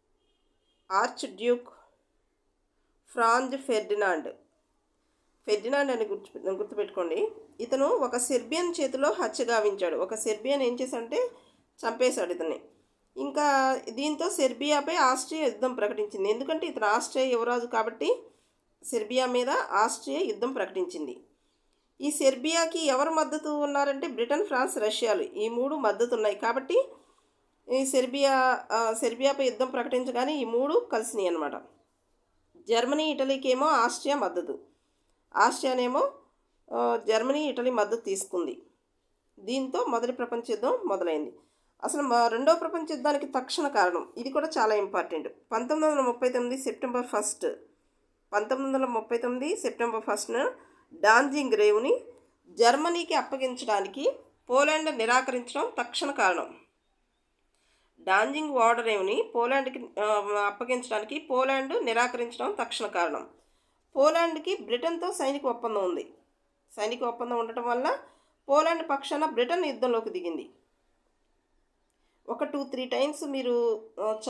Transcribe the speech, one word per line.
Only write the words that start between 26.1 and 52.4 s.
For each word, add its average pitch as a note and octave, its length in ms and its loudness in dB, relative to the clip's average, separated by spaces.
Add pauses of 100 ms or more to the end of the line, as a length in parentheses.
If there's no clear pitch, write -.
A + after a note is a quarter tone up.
ఉన్నాయి G#3+ 200 2
కాబట్టి C4 540 0 (840)
ఈ C4+ 140 2
సెర్బియా, C4 840 2
ఆ, A3+ 200 2
సెర్బియాపై C4 520 0
యుద్ధం B3 260 0
ప్రకటించగానే B3+ 640 -2
ఈ C4 80 -2
మూడు C#4+ 480 2
కలిసినాయి A3 360 -2
అన్నమాట. D3+ 280 -2 (1120)
జర్మనీ, C4+ 420 2
ఇటలీకేమో C4+ 560 0
ఆస్ట్రియా C4+ 500 2
మద్దతు, F3 420 -4 (800)
ఆస్ట్రియానేమో, B3+ 760 2 (600)
ఆ, A#3 360 0
జర్మనీ, C4 400 2
ఇటలీ B3 220 0
మద్దతు A3 300 0
తీసుకుంది. F#3 600 -4 (760)
దీంతో B3+ 460 -2
మొదటి A#3+ 280 0
ప్రపంచ A#3+ 360 -4
యుద్ధం B3+ 360 0
మొదలైంది. E3+ 480 -2 (520)
అసలు C#4+ 180 -2
మ-, A#3+ 240 4
రెండో C4 280 4
ప్రపంచ E4 360 -4
యుద్ధానికి C#4+ 360 0
తక్షణ C#4 420 -2
కారణం F3+ 480 2
ఇది A#3+ 140 -8
కూడా D4+ 180 0 (100)
చాలా A3 160 4
ఇంపార్టెంట్. F#3 540 -2 (240)
పంతొమ్మిది D4+ 400 2
వందల C#4 120 2
ముప్పై B3 240 0
తొమ్మిది B3 340 -2
సెప్టెంబర్ B3 440 -4
ఫస్ట్, - 400 -2 (840)
పంతొమ్మిది C4+ 420 0
వందల C4 120 2
ముప్పై A#3 320 -2
తొమ్మిది B3+ 380 -2
సెప్టెంబర్ A#3 460 -2
ఫస్ట్న A#3 500 -2 (480)
డాన్జింగ్ B3+ 520 4
రేవుని G#3+ 480 4 (480)